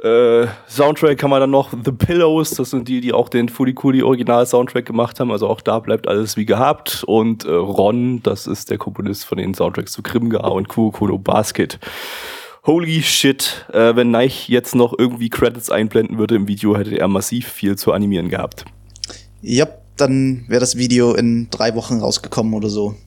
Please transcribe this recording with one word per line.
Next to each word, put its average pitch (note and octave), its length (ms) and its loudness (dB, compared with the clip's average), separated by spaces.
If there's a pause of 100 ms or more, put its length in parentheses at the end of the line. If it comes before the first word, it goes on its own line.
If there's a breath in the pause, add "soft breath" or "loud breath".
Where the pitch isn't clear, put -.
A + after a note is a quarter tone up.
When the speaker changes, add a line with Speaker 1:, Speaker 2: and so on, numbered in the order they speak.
Speaker 1:
Äh, A#2 460 4 (220 loud breath)
Soundtrack D3 520 2
haben C#3+ 100 2
wir C3+ 100 4
dann C3+ 100 2
noch C3+ 220 2
The B2 180 -4
Pillows, D#3+ 600 2
das - 180 -4
sind A#2+ 180 -4
die, B2+ 140 -2
die B2 100 -2
auch A#2 160 2
den A#2+ 220 0
Furikuri C3 520 0
Original-Soundtrack B2 840 2
gemacht A#2 340 -2
haben, B2 100 -2
also G#2+ 200 0
auch A2 100 -2
da A2 200 0
bleibt - 280 -4
alles G#2 300 -2
wie G#2+ 80 -2
gehabt. B2 600 0
Und, A2 380 2
äh, - 80 -4
Ron, G#2 720 0
das G2+ 240 -2
ist - 220 -6
der G2+ 80 -4
Komponist G2 480 -8
von G2+ 120 -6
den F#2+ 160 -4
Soundtracks F2+ 380 -4
zu - 100 -12
Grimga A2+ 460 -2
und G2 220 -2
Kuroko A2 360 -2
no G2 120 0
Basket. - 640 -2 (840 loud breath)
Holy D#3+ 380 2
shit, - 720 0
äh, A2+ 200 6
wenn A#2+ 160 4
Neich A#2+ 380 0
jetzt A#2+ 260 0
noch A#2+ 240 2
irgendwie A#2+ 300 0
Credits A#2 420 -2
einblenden A2 480 0
würde A2 180 2
im G2+ 120 0
Video, G#2 300 2
hätte G#2 200 -4
er F#2 120 0
massiv G2 400 -2
viel G2 260 -4
zu - 160 0
animieren F#2+ 380 0
gehabt. - 340 -8 (800 loud breath)
Speaker 2:
Ja, C3 260 0 (300)
dann C3 500 0
wäre B2 140 2
das B2 160 -2
Video A#2+ 360 4
in A#2 360 0
drei A2 260 -2
Wochen A2+ 240 -4
rausgekommen A2 540 -2
oder G#2+ 160 -2
so. G#2 260 -4 (120)